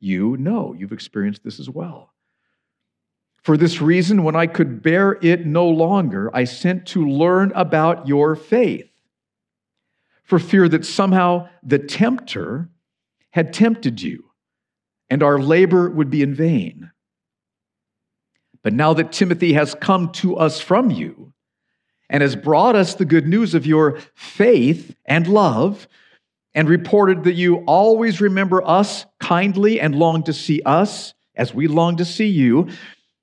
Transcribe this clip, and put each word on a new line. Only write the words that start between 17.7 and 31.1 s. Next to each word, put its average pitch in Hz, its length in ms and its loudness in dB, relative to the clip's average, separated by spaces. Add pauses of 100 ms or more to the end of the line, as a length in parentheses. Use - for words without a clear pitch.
But - 100 -2
now 156 220 2
that 190 180 -4
Timothy 175 400 0
has 147 220 0
come 180 380 -2
to 180 240 -4
us 160 240 -2
from 220 300 0
you - 420 -8 (760)
and 143 140 0
has 131 140 -2
brought 160 400 2
us 185 180 0
the 190 100 -2
good 151 220 2
news 185 280 0
of 143 120 0
your 156 320 2 (160)
faith 170 800 0 (100)
and 165 220 0
love, 190 640 0 (640)
and 151 140 0
reported 180 560 2
that 180 100 2
you 175 220 2 (100)
always 214 540 2
remember 190 440 0
us 190 400 0 (140)
kindly 196 640 0
and 143 160 -2
long 160 260 0
to 160 100 -4
see 151 320 -4
us 175 480 -2 (220)